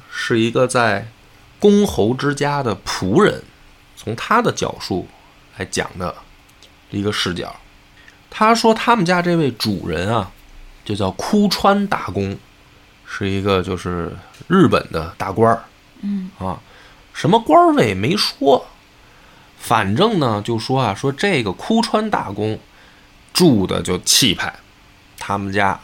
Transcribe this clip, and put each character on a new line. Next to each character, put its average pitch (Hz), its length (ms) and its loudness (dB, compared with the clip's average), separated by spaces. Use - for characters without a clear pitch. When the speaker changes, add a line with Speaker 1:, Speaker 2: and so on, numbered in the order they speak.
Speaker 1:
是 - 280 -2
一 117 120 2
个 127 160 2
在 110 400 0
公 208 280 4
侯 110 260 0
之 139 220 -2
家 143 260 -2
的 107 240 -2
仆 98 380 0
人， - 180 0
从 110 200 -10
他 220 260 0
的 185 100 0
角 - 240 -6
度 92 200 -4
来 95 80 -6
讲 - 320 -6
的 90 160 -6
一 101 100 -4
个 104 100 -2
视 95 220 -4
角。 - 220 -8
他 220 240 2
说 226 200 4
他 233 220 2
们 208 80 0
家 175 180 2
这 175 160 0
位 151 140 2
主 104 360 -4
人 87 260 -2
啊， 104 160 -2
就 107 100 -6
叫 98 180 -2
枯 208 360 0
川 196 400 2
大 - 240 -6
公， 98 260 -4
是 - 200 -6
一 98 140 -2
个 95 220 2
就 92 120 -4
是 87 360 -6
日 170 200 6
本 101 240 2
的 82 260 -6
大 95 140 -6
官 110 200 4
儿。 - 120 -2
Speaker 2:
嗯。 196 360 -6
Speaker 1:
啊， - 220 -6
什 - 140 -2
么 214 120 6
官 302 200 4
儿 349 140 6
位 120 220 2
没 117 200 0
说， - 480 2
反 107 380 0
正 202 240 2
呢 113 260 0
就 117 140 -2
说 131 200 -2
啊， 110 140 0
说 139 180 -2
这 156 300 0
个 101 120 -2
枯 226 280 -2
川 220 300 -2
大 - 180 -4
公 104 300 -4
住 131 340 4
的 90 160 -2
就 90 180 -2
气 - 360 2
派， - 180 -6
他 101 220 -4
们 98 120 -6
家 98 320 0